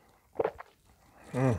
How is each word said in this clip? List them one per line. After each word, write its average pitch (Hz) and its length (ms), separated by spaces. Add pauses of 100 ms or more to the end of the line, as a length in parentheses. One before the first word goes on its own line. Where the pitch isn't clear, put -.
(1300)
М, 127 240